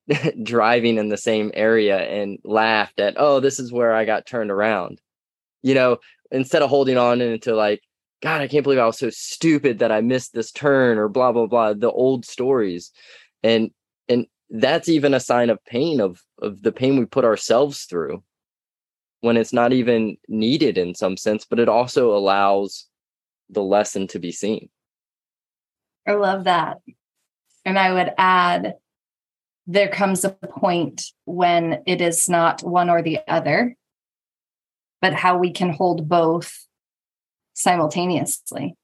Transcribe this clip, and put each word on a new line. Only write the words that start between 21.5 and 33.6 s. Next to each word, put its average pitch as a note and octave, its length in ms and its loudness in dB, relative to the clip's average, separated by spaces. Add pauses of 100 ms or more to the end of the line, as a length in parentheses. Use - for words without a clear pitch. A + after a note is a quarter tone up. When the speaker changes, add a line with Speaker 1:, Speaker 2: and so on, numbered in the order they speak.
Speaker 1:
it A#2 100 4
also A#2+ 460 2
allows G2 720 0 (600)
the G2+ 140 -4
lesson G2 440 0
to G2+ 120 -10
be F2 120 -10
seen. - 380 -6 (1400)
Speaker 2:
I G3+ 60 2
love G3 320 0
that. E3 340 0 (880)
And F#3+ 120 0
I F#3 160 2
would F3+ 240 0
add, F3+ 580 2 (920)
there G3 200 2
comes G3 380 0
a F#3+ 60 -2
point - 720 -4 (220)
when F3 600 0
it F3+ 160 -2
is E3+ 260 0
not E3 360 0
one F3 260 0
or E3+ 120 2
the D#3+ 260 -2
other, E3 480 -2 (1300)